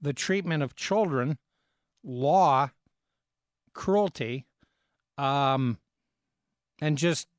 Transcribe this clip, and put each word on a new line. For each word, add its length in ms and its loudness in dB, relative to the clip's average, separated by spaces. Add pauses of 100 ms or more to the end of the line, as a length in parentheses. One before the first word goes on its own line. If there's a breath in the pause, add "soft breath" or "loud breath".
the 120 -4
treatment 480 -2
of 140 -6
children, 640 0 (640)
law, 680 2 (1040)
cruelty, 720 -2 (720)
um, 600 0 (1040)
and 160 0
just 300 0 (120)